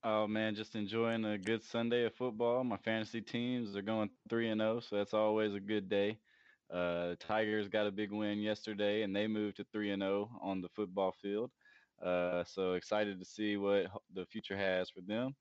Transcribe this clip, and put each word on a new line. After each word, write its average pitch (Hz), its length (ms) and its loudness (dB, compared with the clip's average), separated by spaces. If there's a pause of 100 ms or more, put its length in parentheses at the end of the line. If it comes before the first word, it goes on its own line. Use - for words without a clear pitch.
Oh, 107 240 2
man, 107 260 0
just 107 220 -8
enjoying 113 480 0
a 107 120 0
good 107 280 -2
Sunday 117 400 2
of 110 100 0
football. 120 480 2
My 120 140 0
fantasy 110 440 -2
teams 120 540 -4
are 101 80 -4
going 107 260 0 (220)
three 117 180 2
and 107 140 2
oh, 110 160 2
so 113 160 -6
that's 101 180 0
always 107 420 4
a 101 60 -4
good 101 280 -2
day. 101 300 2 (540)
Uh, 87 460 0
Tigers 107 480 0
got 104 220 2
a - 20 0
big 101 220 -4
win 104 260 0
yesterday, 104 640 0
and 98 120 -2
they 104 120 2
moved 107 300 -2
to 101 160 -10
three 104 180 -2
and 98 140 0
oh 101 260 0 (100)
on 95 200 -2
the 87 80 -6
football 95 520 0
field. 104 300 -2 (500)
Uh, 87 440 2
so 92 300 -2
excited 101 440 0
to 92 60 -10
see 104 320 -2
what 101 300 4
ho-, 95 160 -10 (120)
the 92 120 -6
future 104 300 -6
has 92 320 2
for - 120 -16
them. 113 400 -4